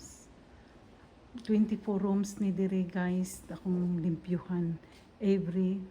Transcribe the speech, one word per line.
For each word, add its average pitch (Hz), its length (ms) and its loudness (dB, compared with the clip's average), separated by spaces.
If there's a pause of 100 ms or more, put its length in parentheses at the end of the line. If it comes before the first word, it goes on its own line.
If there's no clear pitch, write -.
(1400)
Twenty-four 214 640 2
rooms 196 400 0
ni 202 80 2
diri, 185 400 2
guys, 180 640 -2
akong 180 480 0
limpyuhan 170 800 -2 (400)
every 185 720 2